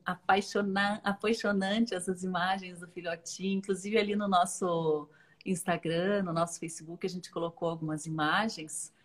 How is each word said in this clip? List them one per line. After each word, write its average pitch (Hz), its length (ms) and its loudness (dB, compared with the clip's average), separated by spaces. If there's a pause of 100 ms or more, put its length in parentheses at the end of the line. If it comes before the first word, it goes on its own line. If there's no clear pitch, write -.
apaixona-, 202 1000 2
apaixonante 202 880 2
essas 180 280 -2
imagens 185 580 -2
do 175 80 -14
filhotinho. 175 680 -4
Inclusive 196 400 0
ali 208 180 2
no 208 120 0
nosso 170 800 2 (360)
Instagram, 175 800 0
no 180 100 -2
nosso 170 260 0
Facebook, 165 480 -8
a 185 40 -2
gente 180 200 -8
colocou 170 380 -2
algumas 160 380 -4
imagens, 160 840 -2 (120)